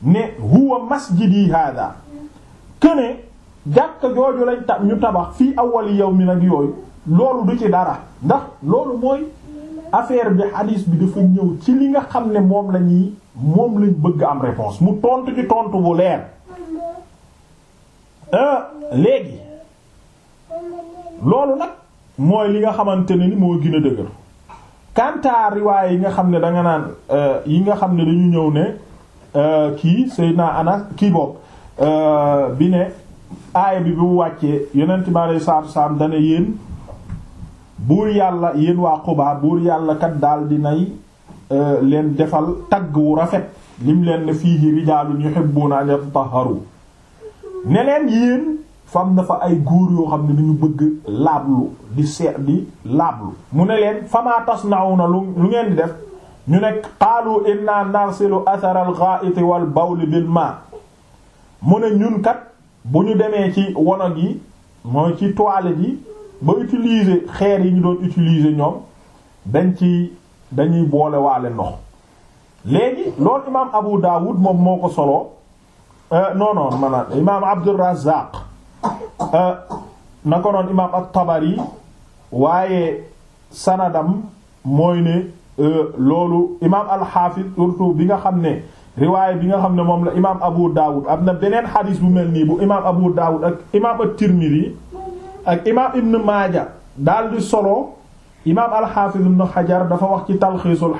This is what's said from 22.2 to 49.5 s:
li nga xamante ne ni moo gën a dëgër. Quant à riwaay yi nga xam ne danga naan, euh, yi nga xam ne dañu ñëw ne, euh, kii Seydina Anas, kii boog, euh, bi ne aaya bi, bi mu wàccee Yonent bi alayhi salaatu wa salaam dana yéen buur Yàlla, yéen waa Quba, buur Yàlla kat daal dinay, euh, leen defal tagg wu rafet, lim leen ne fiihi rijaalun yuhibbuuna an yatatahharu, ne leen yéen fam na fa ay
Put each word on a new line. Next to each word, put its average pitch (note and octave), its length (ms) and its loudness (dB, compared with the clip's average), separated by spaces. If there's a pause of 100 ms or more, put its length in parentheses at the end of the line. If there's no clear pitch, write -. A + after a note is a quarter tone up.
li G#3 80 0
nga G#3+ 120 0
xamante G3 440 0
ne F3+ 120 2
ni G#3+ 80 -2
moo F3 220 2
gën D#3 180 0
a D3+ 40 2
dëgër. B2+ 260 -2 (880)
Quant C#4 340 0
à A3+ 220 2
riwaay G3 440 0
yi F3+ 60 2
nga F#3+ 100 0
xam F#3 200 0
ne E3+ 80 4
danga F3 240 0
naan, D#3+ 200 0 (280)
euh, C#3+ 360 0
yi D#3 160 2
nga G3+ 140 2
xam F#3 200 0
ne E3 80 2
dañu F3 260 4
ñëw D#3+ 220 2
ne, D3+ 120 2 (720)
euh, D3+ 400 2
kii A3 340 2
Seydina E3+ 360 0 (120)
Anas, F#3 240 0 (140)
kii G3+ 140 0
boog, D#3+ 240 0 (460)
euh, D3 760 2
bi D#3 160 2
ne F3+ 140 2 (680)
aaya F#3+ 280 2
bi, E3+ 100 0
bi D3+ 60 0
mu F3 220 2
wàccee D3+ 560 -2
Yonent F3 340 2
bi E3+ 100 2
alayhi E3 220 0
salaatu D#3 260 0
wa - 60 -14
salaam D3+ 260 0
dana D#3 180 0
yéen D#3+ 380 2 (1200)
buur F#3+ 300 2
Yàlla, F3+ 460 2
yéen E3+ 240 2
waa D#3 260 0
Quba, C#3+ 380 0
buur E3+ 180 2
Yàlla D#3+ 360 0
kat E3 240 -2
daal D3 280 0
dinay, D3+ 380 0 (640)
euh, C#3 320 2
leen D3+ 320 2
defal D#3 300 0 (260)
tagg F3 260 -2
wu D3+ 200 2
rafet, F3+ 340 -2 (340)
lim E3+ 200 4
leen E3 200 0
ne D#3+ 80 -2
fiihi D#3 380 2
rijaalun D3 500 0
yuhibbuuna D3 580 0
an C#3+ 100 -2
yatatahharu, C3+ 720 -2 (1040)
ne G#3+ 160 2
leen C#4+ 260 0
yéen B3 360 0 (420)
fam F#3 300 0
na F#3 80 2
fa - 180 -2
ay F3 140 0